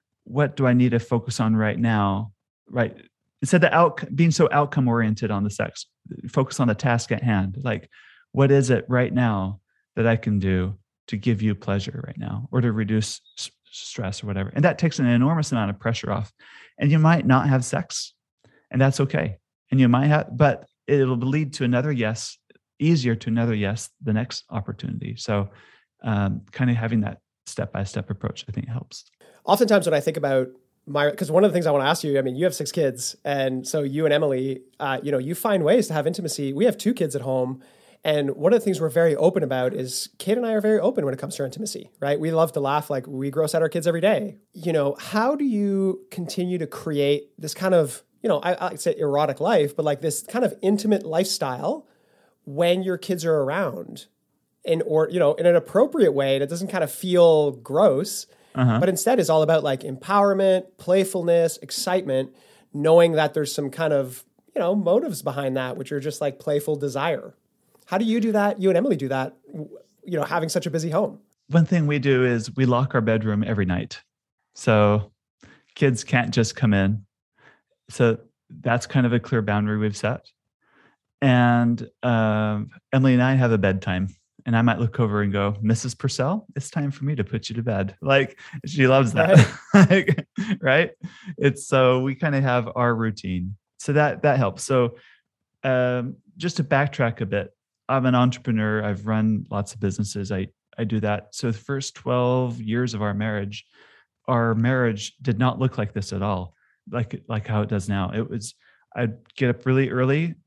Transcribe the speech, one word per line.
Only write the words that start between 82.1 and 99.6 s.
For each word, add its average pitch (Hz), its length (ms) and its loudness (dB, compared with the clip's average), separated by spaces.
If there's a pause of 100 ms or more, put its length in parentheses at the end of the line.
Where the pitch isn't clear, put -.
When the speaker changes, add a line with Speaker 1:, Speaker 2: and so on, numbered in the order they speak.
Speaker 1:
Emily 131 220 4
and 123 80 4
I 131 140 2
have 127 160 4
a 110 60 2
bedtime, 95 500 0 (380)
and 117 120 0
I 117 60 4
might 117 160 2
look 117 200 -4
over 104 220 2
and 101 100 0
go, 101 300 0
"Missus 113 320 -2
Purcell, 143 640 -4
it's 139 160 -10
time 143 180 -4
for 139 160 -8
me 147 100 -2
to 117 80 -2
put 113 240 -6
you 110 80 -8
to 117 60 -6
bed." 98 400 -4
Like, 135 380 0 (260)
she 143 220 2
loves 131 260 4
that. 180 240 8 (360)
Speaker 2:
Right. 196 140 10
Speaker 1:
<laughs> - 40 4
Like, 185 360 2 (340)
right? 143 300 2 (460)
It's, - 300 0
so 127 340 4
we 135 140 -2
kinda 143 260 -2
have 123 340 0
our 120 200 0
routine. 98 600 -4 (220)
So - 160 -4
that, 147 300 0
that 143 140 2
helps. 101 260 -2
So, 123 340 0 (640)
um, 127 520 -2 (220)
just 170 200 -6
to 160 60 0
backtrack 139 580 0
a 113 40 -4
bit, 101 260 -4 (360)
I'm 131 200 0
an 127 80 2
entrepreneur. 110 680 0
I've 104 220 -4
run 110 460 0
lots 104 220 -4